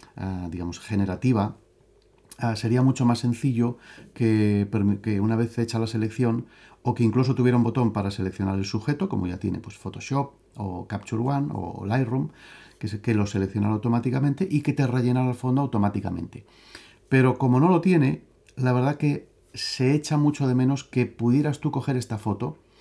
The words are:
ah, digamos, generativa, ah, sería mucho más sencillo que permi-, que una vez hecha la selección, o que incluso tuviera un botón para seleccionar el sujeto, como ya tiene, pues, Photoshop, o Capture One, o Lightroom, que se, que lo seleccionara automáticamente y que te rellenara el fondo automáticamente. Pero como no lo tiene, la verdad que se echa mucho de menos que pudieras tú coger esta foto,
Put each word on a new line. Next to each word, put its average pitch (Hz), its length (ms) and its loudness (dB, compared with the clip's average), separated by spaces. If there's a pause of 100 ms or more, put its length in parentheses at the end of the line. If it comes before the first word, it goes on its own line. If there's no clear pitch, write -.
(160)
ah, 92 360 -6
digamos, 87 280 -8
generativa, 101 800 0 (800)
ah, 113 180 -2
sería 117 260 2
mucho 131 240 4
más 117 140 2
sencillo 120 580 0 (360)
que 104 560 2
permi-, 101 320 2
que 104 180 0
una 110 160 2
vez 113 240 -2
hecha 117 200 -2
la 113 80 -2
selección, 113 600 -2 (340)
o 120 120 0
que 120 100 0
incluso 120 300 4
tuviera 123 240 4
un 120 60 4
botón 117 300 0
para 98 180 -2
seleccionar 95 460 -2
el 98 80 -2
sujeto, 147 420 -2
como 98 180 -2
ya 90 120 -6
tiene, 90 220 -4
pues, - 180 -16
Photoshop, 135 560 -6 (240)
o 95 280 -8
Capture 110 380 -6
One, 139 300 -2
o 98 320 -8
Lightroom, 127 440 0 (480)
que 110 100 -8
se, 104 140 -6
que 117 140 2
lo 104 100 4
seleccionara 101 480 0
automáticamente 131 800 0
y 147 100 0
que 147 120 -2
te 139 120 0
rellenara 127 440 0
el 120 60 -2
fondo 127 260 0
automáticamente. 101 840 -2 (640)
Pero 127 300 4
como 127 200 4
no 170 100 6
lo 175 120 4
tiene, 156 440 2 (320)
la 127 160 0
verdad 139 240 0
que - 320 -2 (240)
se 131 420 0
echa 151 220 0
mucho 147 300 2
de 127 80 2
menos 135 280 2
que 123 220 0
pudieras 139 560 0
tú 147 100 -2
coger 139 240 -2
esta 117 220 -4
foto, 110 400 -4 (240)